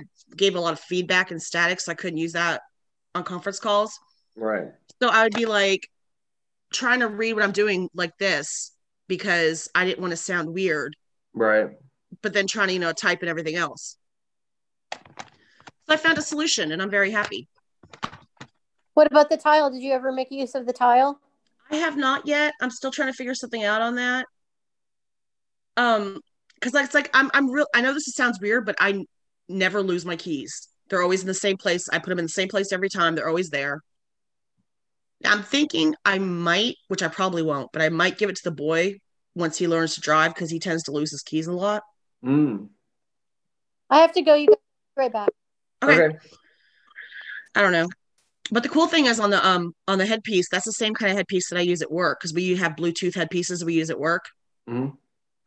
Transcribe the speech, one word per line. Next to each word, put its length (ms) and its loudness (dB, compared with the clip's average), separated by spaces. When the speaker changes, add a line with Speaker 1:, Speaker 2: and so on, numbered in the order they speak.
Speaker 1:
gave 180 2
a 60 -2
lot 120 -2
of 60 -8
feedback 520 0
and 100 -8
static, 400 -2
so 100 -6
I 40 -8
couldn't 220 -6
use 160 -4
that 280 -2
on 100 -6
conference 340 -8
calls. 380 0
Speaker 2:
Right. 360 -4
Speaker 1:
So 80 4
I 140 6
would 100 2
be, 120 -2
like, 440 0
trying 280 0
to 60 2
read 260 -2
what 100 0
I'm 80 2
doing 420 0
like 240 -6
this 540 -4
because 680 0
I 100 2
didn't 140 -2
wanna 180 -4
sound 360 -4
weird. 420 -2
Speaker 2:
Right. 440 2
Speaker 1:
But 120 -4
then 140 2
trying 220 0
to, 40 -2
you 60 -2
know, 140 0
type 280 -2
and 80 -4
everything 260 -4
else. 420 -6
So 920 -16
I 80 4
found 200 2
a 40 0
solution 500 -2
and 100 -4
I'm 80 -4
very 220 2
happy. 360 -4
Speaker 3:
What 140 8
about 220 6
the 80 2
tile? 340 4
Did 100 -10
you 100 -4
ever 200 0
make 200 -4
use 240 -6
of 100 -6
the 80 -4
tile? 460 4
Speaker 1:
I 60 0
have 200 -2
not 300 0
yet. 340 2
I'm 100 -2
still 200 -8
trying 180 -2
to 40 -4
figure 220 -6
something 280 -6
out 180 2
on 140 -2
that. 300 -2
Um, 460 0
'cause, 120 -2
like, 120 2
it's 80 -6
like, 220 0
I'm, 180 6
I'm 180 2
real, 220 2
I 80 4
know 120 2
this 200 -6
sounds 260 0
weird, 260 0
but 140 -4
I 120 4
n-, 140 -6
never 320 0
lose 240 -2
my 100 -6
keys. 540 -8
They're 120 2
always 200 2
in 60 -8
the 60 -2
same 240 0
place. 320 -2
I 100 0
put 100 -6
them 100 -2
in 60 -2
the 40 -6
same 180 -2
place 240 -2
every 180 -2
time. 260 2
They're 120 -4
always 220 0
there. 320 -4
I'm 160 2
thinking 540 0
I 140 2
might, 560 0
which 120 -4
I 60 0
probably 340 -2
won't, 300 -2
but 100 -4
I 80 4
might 280 0
give 120 0
it 60 -6
to 80 -10
the 80 -2
boy 480 0
once 220 -2
he 100 0
learns 280 0
to 60 -10
drive 340 2
'cause 160 -6
he 80 -4
tends 240 -4
to 80 -10
lose 200 -2
his 120 -12
keys 240 -4
a 60 -4
lot. 280 -2
Speaker 2:
Mm. 460 0
Speaker 3:
I 100 6
have 140 8
to 80 2
go. 140 8
You 120 2
guys, 100 0
right 160 0
back. 180 -6
Speaker 1:
Okay. 120 6
Speaker 2:
Okay. 120 0
Speaker 1:
I 60 4
don't 100 6
know. 160 2
But 120 0
the 60 -4
cool 180 4
thing 180 4
is 140 2
on 100 4
the, 160 4
um, 280 2
on 100 2
the 80 2
headpiece, 460 0
that's 140 -2
the 80 -6
same 200 -2
kind 180 0
of 60 0
headpiece 320 -2
that 80 -4
I 40 2
use 200 0
at 100 -6
work 300 0
'cause 120 -8
we 240 0
have 180 0
Bluetooth 400 -2
headpieces 480 -4
we 120 -2
use 140 0
at 100 -6
work, 260 0
Speaker 2:
Mm-hmm. 260 -4